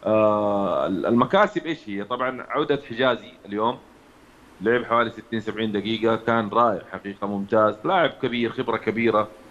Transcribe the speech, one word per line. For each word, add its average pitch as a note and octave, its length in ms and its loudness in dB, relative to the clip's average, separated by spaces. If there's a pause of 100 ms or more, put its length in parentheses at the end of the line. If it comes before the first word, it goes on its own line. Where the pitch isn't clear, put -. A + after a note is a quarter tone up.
آه، G2+ 800 2
ال-، F2+ 180 -4
المكاسب D3+ 600 2
إيش D#3 240 -8
هي؟ G2+ 140 -6
طبعا B2 460 -6
عودة C#3+ 300 0 (100)
حجازي A#2 420 0 (140)
اليوم، G#2+ 320 -2 (840)
لعب A#2 240 2
حوالي A#2 240 2
ستين A2 300 -8
سبعين G#2+ 320 -4
دقيقة، A2 440 0
كان A2+ 340 0
رائع G#2+ 320 2 (100)
حقيقة، G2 360 -8
ممتاز، G2+ 480 2 (100)
لاعب E3+ 240 2
كبير، A#2+ 420 -2
خبرة A2+ 260 -4
كبيرة، G#2+ 500 0 (240)